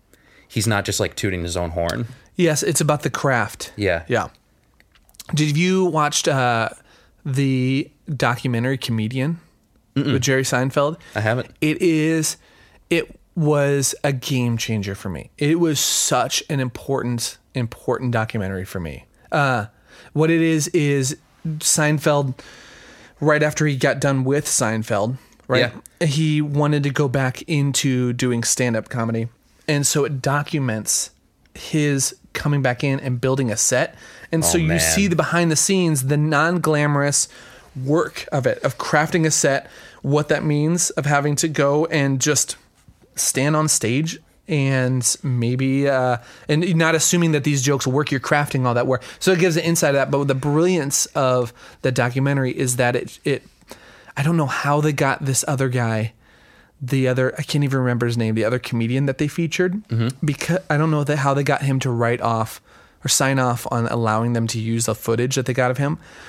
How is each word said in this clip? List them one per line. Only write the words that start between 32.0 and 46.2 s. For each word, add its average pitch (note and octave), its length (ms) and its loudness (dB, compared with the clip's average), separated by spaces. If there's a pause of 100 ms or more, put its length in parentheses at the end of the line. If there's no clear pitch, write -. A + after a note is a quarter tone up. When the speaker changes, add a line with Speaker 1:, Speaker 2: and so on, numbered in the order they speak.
Speaker 2:
coming D3 280 0
back B2+ 220 0
in C#3 160 0
and C3 200 -4
building C3 320 0
a G#2 60 -4
set. - 380 0 (360)
And E3 120 0
Speaker 1:
Oh, - 40 0
Speaker 2:
so F3+ 120 2
you D#3+ 80 0
Speaker 1:
man. E3 120 2
Speaker 2:
see D#3+ 280 2
the E3+ 80 0
behind E3 340 2
the D#3 60 2
scenes, D#3+ 520 2
the D3 100 2
non-glamorous D3 1120 2 (560)
work D3+ 480 -2
of C3+ 140 0
it, B2 180 0
of C3+ 140 -2
crafting D#3+ 480 2
a D3+ 60 2
set, - 360 0 (360)
what D3 260 2
that - 140 0
means, D3+ 480 0
of C#3+ 140 -4
having C#3+ 320 2
to E3+ 100 0
go D3 380 2
and C#3 360 0
just C3+ 340 0 (600)
stand C#3+ 400 0
on D#3 120 2
stage C#3+ 520 -2 (280)
and C3 760 0
maybe, C3 640 0
uh, B2+ 280 0 (300)